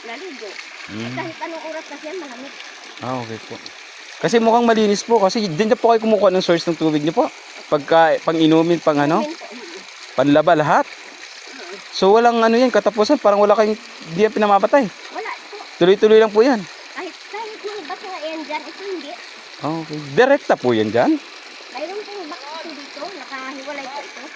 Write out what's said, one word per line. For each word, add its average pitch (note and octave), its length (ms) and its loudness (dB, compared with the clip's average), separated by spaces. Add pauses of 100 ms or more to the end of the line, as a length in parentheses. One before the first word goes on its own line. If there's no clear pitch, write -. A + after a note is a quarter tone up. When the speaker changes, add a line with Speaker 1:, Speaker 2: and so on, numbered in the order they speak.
Speaker 1:
naligo. A#3+ 460 -14 (340)
Eh, G2 160 -14
Speaker 2:
Mm. B3 160 -8
Speaker 1:
kahit E4 260 -8
anong D#4+ 220 -10
oras D#4+ 240 -10
kasi D4 180 -16
yan, E4 140 -10
malamig. C4 340 -14 (460)
Speaker 2:
Ah, B2 180 -6
okay A2+ 240 -10
po. - 140 -14 (640)
Kasi E3+ 180 0
mukhang A3+ 300 4
malinis G#3+ 340 4
po. A#3 160 2
Kasi G3+ 300 2
din D#3+ 200 0
na A#3 80 4
po A3+ 140 2
kayo A3+ 100 6
kumukuha G#3+ 300 4
ng F#3 140 2
source E3+ 240 2
ng E3+ 80 -2
tubig D#3 260 0
niyo D#3 120 0
po. A3+ 120 2 (400)
Pagka, D#3 540 4
pang E3 160 -2
inumin, D#3+ 420 4
pang D3+ 200 0
ano? D3 220 2
Speaker 1:
Inumin D4+ 140 -4
po. - 140 -16 (680)
Speaker 2:
Panlaba, D3+ 400 4
lahat. E3 320 2
Speaker 1:
Oo. - 880 -18 (140)
Speaker 2:
So, F#3+ 240 2
walang A#3 240 6
ano A3+ 160 4
yan, B3 160 4
katapusan. G#3+ 480 2
Parang G3+ 220 2
wala G#3 160 6
kayong, G#3+ 180 2 (400)
di E3+ 80 0
yan G#3+ 100 4
pinamapatay. G#3 540 2 (240)
Speaker 1:
Wala A4 220 -10 (100)
po. - 160 -18 (220)
Speaker 2:
Tuloy-tuloy G#3+ 420 6
lang A3 80 4
po G#3+ 160 4
yan. B3+ 160 2 (320)
Speaker 1:
Kahit, E4 160 -10 (160)
kahit G#4+ 320 -12
may G#4 260 -10
bato F4 220 -12
nga F#4 160 -12
yan D#4+ 220 -8
dyan, D4 180 -10
ito E4 220 -16
hindi. E4 280 -10 (480)
Speaker 2:
Ah, D3 140 -6
okay. D#3 240 -8 (160)
Direkta C4 420 4
po B2 160 -2
yan A2 200 2
dyan? C3 200 2 (640)
Speaker 1:
Mayroon E4 320 -8
pong G4+ 240 -14
bato - 180 -14 (220)
dito, C#4 320 -16 (160)
nakahiwalay C4+ 680 -12
po C#4 120 -12
ito. B3+ 240 -16 (120)